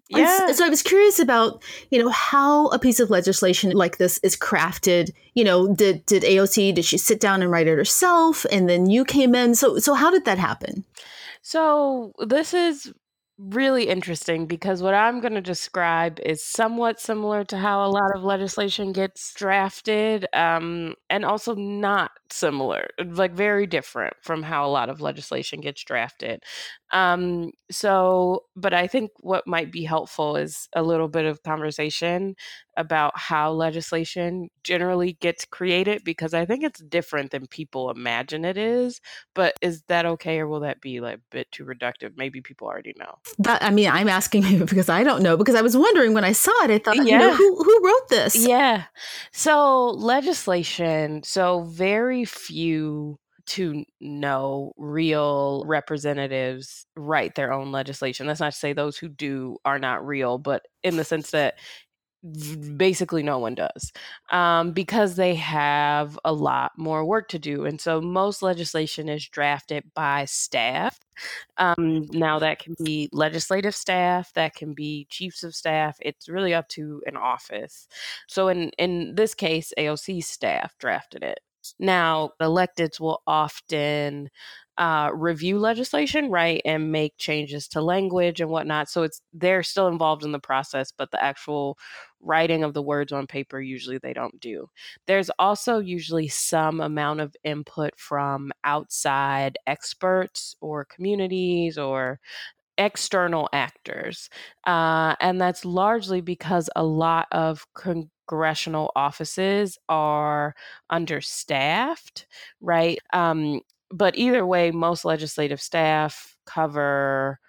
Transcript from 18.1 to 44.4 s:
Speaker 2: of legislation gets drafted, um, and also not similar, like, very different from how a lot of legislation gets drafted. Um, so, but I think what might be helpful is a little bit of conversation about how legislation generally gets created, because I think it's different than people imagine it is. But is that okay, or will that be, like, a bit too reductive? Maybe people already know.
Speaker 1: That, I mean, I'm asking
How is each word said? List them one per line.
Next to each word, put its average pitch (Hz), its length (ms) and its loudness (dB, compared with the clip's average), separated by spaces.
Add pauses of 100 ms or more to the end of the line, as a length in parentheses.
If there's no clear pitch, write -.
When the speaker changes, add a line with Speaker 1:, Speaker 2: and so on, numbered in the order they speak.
Speaker 2:
of 185 80 -8
legislation 196 680 -2
gets 190 420 -6
drafted, 202 1000 0
um, 165 600 0 (140)
and 202 160 -2
also 214 300 -2
not 202 560 -2 (200)
similar, 135 580 -2 (140)
like, 175 300 -2
very 202 340 0
different 131 540 -4
from 156 220 -6
how 151 240 -2
a - 20 0
lot 127 220 0
of 147 100 -12
legislation 143 600 -8
gets 143 200 -10
drafted. 117 600 -6 (500)
Um, 180 600 0 (180)
so, 185 760 2 (100)
but 185 200 -2
I 180 120 2
think 220 340 -2
what 185 260 -2
might 165 260 -2
be 170 120 -8
helpful 156 520 -2
is 151 380 -6
a 165 80 0
little 160 260 0
bit 156 160 -2
of 151 180 -4
conversation 156 920 -4 (420)
about 156 420 0
how 156 340 0
legislation 165 960 -4 (120)
generally 180 580 0
gets - 260 -2
created, 190 580 -2
because 165 300 -4
I 170 100 0
think 254 200 -2
it's - 160 -6
different 151 500 -4
than 135 160 -8
people 131 440 -8
imagine 123 540 -4
it 185 140 -4
is. 240 420 -2 (340)
But 185 280 2
is 165 220 -4
that 170 200 0
okay, 165 340 -2
or 156 100 -4
will 151 120 -6
that 147 220 -6
be, 123 180 -10
like, 117 160 -8
a 123 40 -18 (100)
bit 127 200 -10
too - 140 -18
reductive? 123 520 -8
Maybe 131 260 -10
people 131 240 -16
already - 320 -10
know. - 160 -16 (240)
Speaker 1:
That, 214 240 2
I 208 80 2
mean, 202 180 6
I'm 190 200 4
asking 196 340 2